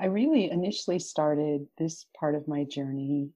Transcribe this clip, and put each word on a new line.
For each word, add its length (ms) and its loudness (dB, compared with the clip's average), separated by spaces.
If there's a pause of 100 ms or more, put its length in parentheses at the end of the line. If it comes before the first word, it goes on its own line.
I 60 2
really 440 4
initially 480 0
started 680 0 (120)
this 280 -4 (120)
part 160 0
of 140 -4
my 160 0
journey. 720 -2